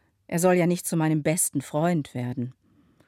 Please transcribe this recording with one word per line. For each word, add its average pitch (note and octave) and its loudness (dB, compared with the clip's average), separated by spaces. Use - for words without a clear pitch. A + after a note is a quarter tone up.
Er F3 -4
soll F3+ 4
ja F3 4
nicht F3 -2
zu F3+ -2
meinem D#3 2
besten D#3 0
Freund D#3+ -2
werden. B2 -6